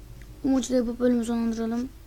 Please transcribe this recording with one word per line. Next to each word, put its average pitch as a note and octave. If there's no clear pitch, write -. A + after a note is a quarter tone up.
Bu C#4
maçı C4
da -
yapıp A#3+
bölümü A#3+
sonlandıralım. A#3